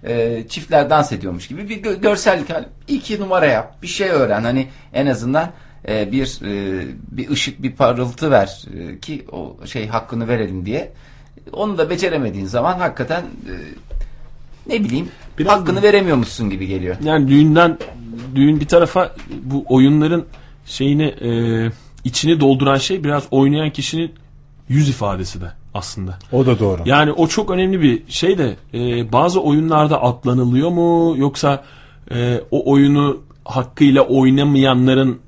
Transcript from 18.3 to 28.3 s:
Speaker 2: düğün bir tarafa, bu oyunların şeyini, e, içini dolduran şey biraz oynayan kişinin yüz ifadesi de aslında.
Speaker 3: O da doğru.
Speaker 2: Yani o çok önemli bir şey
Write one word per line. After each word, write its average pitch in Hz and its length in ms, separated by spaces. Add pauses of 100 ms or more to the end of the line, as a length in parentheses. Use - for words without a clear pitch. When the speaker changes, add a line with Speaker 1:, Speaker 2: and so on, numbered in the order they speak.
Speaker 2:
düğün 147 260
bir 151 60
tarafa, 170 480 (280)
bu 139 260
oyunların 151 560 (420)
şeyini, 143 380
e, 127 260 (720)
içini 147 360
dolduran 139 380
şey 180 260
biraz 143 260
oynayan 143 400
kişinin 160 420 (560)
yüz 139 200
ifadesi 95 520
de 87 60 (280)
aslında. 95 440 (140)
Speaker 3:
O 123 140
da 120 120
doğru. 95 260
Speaker 2:
Yani 147 280
o 165 160
çok 202 220
önemli 185 300
bir 123 280
şey 185 300